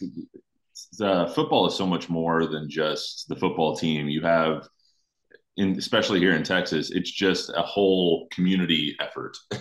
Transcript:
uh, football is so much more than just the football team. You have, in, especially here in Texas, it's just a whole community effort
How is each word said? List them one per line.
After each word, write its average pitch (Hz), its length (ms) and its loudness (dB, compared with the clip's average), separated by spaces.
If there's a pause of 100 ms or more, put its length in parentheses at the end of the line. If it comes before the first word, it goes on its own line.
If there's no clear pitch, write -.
(1000)
uh, 92 260 2
football 113 400 2
is - 80 -2
so 95 120 0
much 87 220 -2
more 82 360 2
than 76 240 -6
just 76 600 -4
the - 60 -4
football 82 400 0
team. 76 340 -2
You 78 120 -2
have, 82 460 2 (880)
in, 95 220 0
especially 107 420 2
here 90 140 6
in 80 100 0
Texas, 90 460 -2
it's - 220 -4
just 92 440 0
a 85 60 0
whole 92 680 2
community 85 680 0
effort - 380 -8 (240)